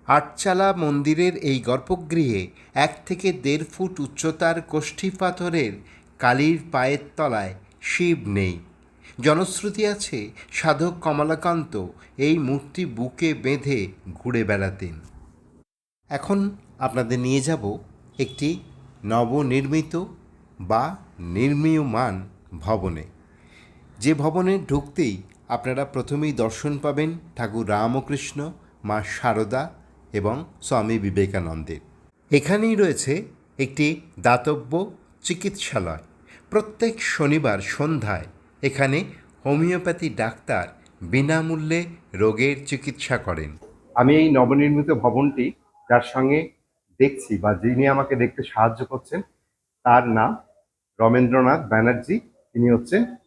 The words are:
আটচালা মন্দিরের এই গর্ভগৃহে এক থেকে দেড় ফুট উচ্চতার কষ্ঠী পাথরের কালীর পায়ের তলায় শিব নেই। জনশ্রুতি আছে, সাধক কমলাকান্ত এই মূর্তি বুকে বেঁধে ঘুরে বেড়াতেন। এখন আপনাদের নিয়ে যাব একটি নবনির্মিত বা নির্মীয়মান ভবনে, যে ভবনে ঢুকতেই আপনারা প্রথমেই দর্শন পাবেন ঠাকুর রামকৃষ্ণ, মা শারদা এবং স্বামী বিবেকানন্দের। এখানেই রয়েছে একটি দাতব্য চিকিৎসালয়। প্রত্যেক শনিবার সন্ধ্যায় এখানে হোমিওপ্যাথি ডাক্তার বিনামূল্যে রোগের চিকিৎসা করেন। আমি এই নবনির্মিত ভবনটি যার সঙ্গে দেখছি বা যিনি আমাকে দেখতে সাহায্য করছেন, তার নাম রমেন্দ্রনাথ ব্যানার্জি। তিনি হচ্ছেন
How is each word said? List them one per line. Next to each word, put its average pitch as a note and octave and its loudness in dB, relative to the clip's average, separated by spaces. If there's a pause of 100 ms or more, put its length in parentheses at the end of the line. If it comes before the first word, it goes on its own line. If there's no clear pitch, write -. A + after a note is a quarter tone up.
আটচালা F#3 2
মন্দিরের D#3 2
এই C3+ 2
গর্ভগৃহে C#3 0 (320)
এক C#3+ 2 (120)
থেকে F#3 -2 (140)
দেড় D3 0
ফুট F#3 -8
উচ্চতার D#3+ -2 (120)
কষ্ঠী D3+ -4
পাথরের F3 -2 (480)
কালীর C#3+ 4 (120)
পায়ের C#3 0 (120)
তলায় G#2+ -2 (280)
শিব F3 0 (100)
নেই। G2 0 (640)
জনশ্রুতি F#3 0
আছে, G3+ -4 (340)
সাধক E3 0
কমলাকান্ত D#3 -2 (440)
এই D3 4
মূর্তি C#3 -2 (120)
বুকে B2+ -2
বেঁধে C3 -2 (340)
ঘুরে A#2+ -2
বেড়াতেন। G2 -2 (1160)
এখন E3+ -2 (420)
আপনাদের B2+ -2
নিয়ে C3 0
যাব C#3+ -2 (540)
একটি C#3+ -4 (560)
নবনির্মিত C3+ 0 (640)
বা G#2+ 0 (480)
নির্মীয়মান C3+ 0 (440)
ভবনে, F2+ -2 (920)
যে C3 2
ভবনে D#3+ 2 (120)
ঢুকতেই C#3 -2 (340)
আপনারা B2+ -2
প্রথমেই C#3+ -4
দর্শন A#2+ -2
পাবেন D3 -2 (240)
ঠাকুর A2+ -4
রামকৃষ্ণ, A#2+ 0 (460)
মা G#2 -2 (120)
শারদা A2 0 (500)
এবং G#2 -2 (240)
স্বামী A2+ 0
বিবেকানন্দের। F2 -2 (500)
এখানেই G3+ 2
রয়েছে E3 2 (460)
একটি C#3 0 (320)
দাতব্য B2 2 (520)
চিকিৎসালয়। A#2+ -6 (440)
প্রত্যেক G#3+ 0 (140)
শনিবার C#3+ 2 (100)
সন্ধ্যায় G#2+ -2 (360)
এখানে C#3 0 (420)
হোমিওপ্যাথি E3+ 0
ডাক্তার A2+ -4 (380)
বিনামূল্যে D#3 0 (340)
রোগের A2 2 (100)
চিকিৎসা - -4
করেন। D#2 -6 (460)
আমি B2+ 8
এই D#3 6
নবনির্মিত C#3+ 4 (100)
ভবনটি B2 2 (420)
যার B2 6
সঙ্গে C3+ 2 (600)
দেখছি C3+ 2
বা G#2 2
যিনি A#2+ 2
আমাকে C3+ 2
দেখতে B2 0
সাহায্য A2+ 2
করছেন, C3 -8 (640)
তার B2 6
নাম A2+ 2 (680)
রমেন্দ্রনাথ B2+ 4
ব্যানার্জি। A#2 2 (380)
তিনি A#2+ 2
হচ্ছেন A#2+ 2 (240)